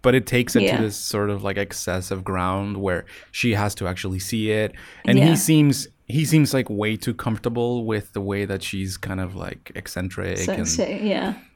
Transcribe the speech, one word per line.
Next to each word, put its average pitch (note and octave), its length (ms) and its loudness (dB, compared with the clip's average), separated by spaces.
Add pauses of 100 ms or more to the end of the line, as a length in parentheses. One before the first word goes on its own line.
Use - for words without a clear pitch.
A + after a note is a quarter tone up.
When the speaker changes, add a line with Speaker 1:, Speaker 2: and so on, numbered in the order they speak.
Speaker 1:
But B2+ 140 4
it C3 100 2
takes B2 300 2
it A2 60 6
Speaker 2:
Yeah. G2 160 4
Speaker 1:
to A2+ 40 2
this G#2 140 -2
sort G#2 340 -2
of, G2+ 140 -4
like, G2 120 -2
excessive F#2+ 680 -4
ground F#2+ 540 -2
where F#2 260 -2 (260)
she A#2+ 240 0
has G#2 220 0
to G2 100 -6
actually F#2 320 -4
see G#2+ 320 -2
it. G#2+ 220 0 (320)
And B2+ 120 4
he C3+ 100 8
Speaker 2:
Yeah. E3 80 8
Speaker 1:
seems, D3 520 4 (220)
he C#3+ 160 0
seems, D3 280 4
like, C3 160 0
way G#2+ 280 -2
too A#2 180 -4
comfortable A#2+ 720 -2
with G#2 260 -2
the G#2 80 -4
way G2 240 -2
that G2 200 -4
she's F#2+ 320 -6
kind F#2+ 240 -6
of, F#2 160 -6
like, F2+ 400 -12
eccentric F#2 640 -6
Speaker 2:
So, F2+ 160 -2
Speaker 1:
and, - 120 -4
Speaker 2:
so, - 220 0
yeah. G#3 460 -2 (220)